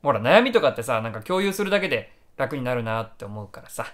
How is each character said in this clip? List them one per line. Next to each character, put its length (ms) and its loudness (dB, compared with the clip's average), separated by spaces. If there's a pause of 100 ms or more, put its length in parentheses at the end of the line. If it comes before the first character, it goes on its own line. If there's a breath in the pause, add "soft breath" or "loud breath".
ほ 80 2
ら、 100 2
悩 220 6
み 80 0
と 100 6
か 80 4
っ 60 -2
て 80 -6
さ、 180 0
な 80 -4
ん 20 -6
か 120 -10
共 180 0
有 120 0
す 120 -2
る 60 -2
だ 100 2
け 80 -2
で 240 -4 (240)
楽 180 -2
に 80 -6
な 120 -2
る 80 -4
な 180 -2
っ 140 -12
て 100 -14
思 180 -10
う 40 -14
か 140 -18
ら 100 -20
さ。 220 -8